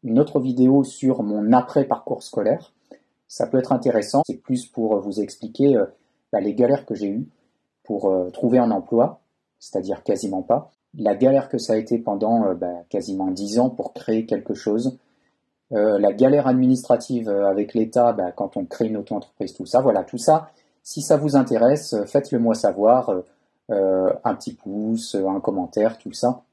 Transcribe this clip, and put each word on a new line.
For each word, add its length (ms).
une 160
autre 220
vidéo 420
sur 400
mon 300
après-parcours 720
scolaire, 500
ça 180
peut 120
être 140
intéressant. 540
C'est 160
plus 240
pour 320
vous 220
expliquer, 560
euh, 100
bah, 80
les 140
galères 320
que 80
j'ai 140
eues 200
pour, 260
euh, 200
trouver 280
un 120
emploi, 500
c'est-à-dire 440
quasiment 400
pas. 280
La 220
galère 320
que 100
ça 140
a 40
été 220
pendant, 460
euh, 100
bah, 360
quasiment 400
dix 280
ans 120
pour 240
créer 320
quelque 280
chose. 440
Euh, 260
la 140
galère 340
administrative, 840
euh, 180
avec 240
l'État, 400
bah, 180
quand 280
on 80
crée 220
une 100
auto-entreprise, 560
tout 120
ça. 140
Voilà, 240
tout 140
ça, 320
si 180
ça 160
vous 180
intéresse, 600
euh, 100
faites-le 340
moi 160
savoir. 540
Euh, 140
euh, 420
un 100
petit 200
pouce, 600
euh, 140
un 120
commentaire, 560
tout 160
ça. 300